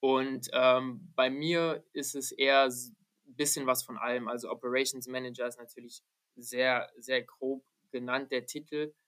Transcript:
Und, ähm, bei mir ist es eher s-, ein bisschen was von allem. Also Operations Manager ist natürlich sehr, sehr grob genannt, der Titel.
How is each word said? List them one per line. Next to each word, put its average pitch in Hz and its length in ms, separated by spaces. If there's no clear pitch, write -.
Und, 131 500
ähm, 127 600
bei 131 160
mir 160 640
ist 139 220
es 135 180
eher 135 340
s-, 123 260
ein 131 100
bisschen 143 300
was 127 160
von 120 160
allem. 120 300
Also 120 220
Operations 127 580
Manager 127 380
ist 120 120
natürlich 120 440
sehr, 123 640
sehr 127 240
grob 131 420
genannt, 127 420
der 123 140
Titel. 151 480